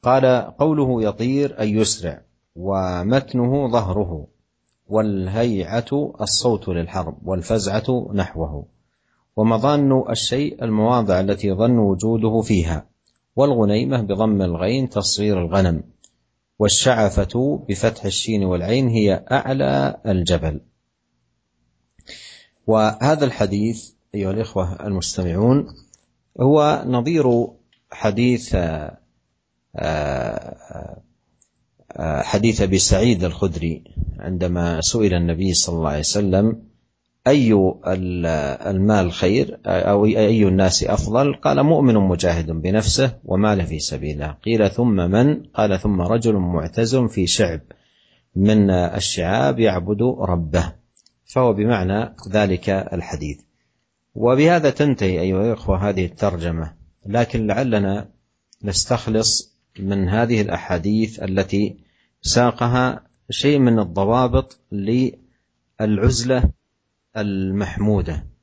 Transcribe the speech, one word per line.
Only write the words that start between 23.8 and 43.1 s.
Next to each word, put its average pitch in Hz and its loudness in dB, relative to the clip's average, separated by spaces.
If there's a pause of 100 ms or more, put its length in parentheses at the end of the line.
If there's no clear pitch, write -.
أيها 95 -2
الإخوة 98 -4
المستمعون 98 0 (720)
هو 147 4
نظير 127 2 (440)
حديث، 117 0
آه، 78 -4 (3000)
آه، 76 -4
حديث 107 0
أبي 95 2
سعيد 98 2
الخدري 82 -4 (360)
عندما 87 -2
سئل 104 2
النبي 85 0
صلى 85 -2
الله 80 0
عليه 73 -4
وسلم: 101 0 (640)
"أي 127 4 (340)
ال-، 90 -4 (420)
المال 95 2
خير، 104 0
أو 101 2
أي 107 4
الناس 92 2
أفضل؟" 127 0
قال: 139 0
"مؤمن 147 4
مجاهد 87 2
بنفسه 107 0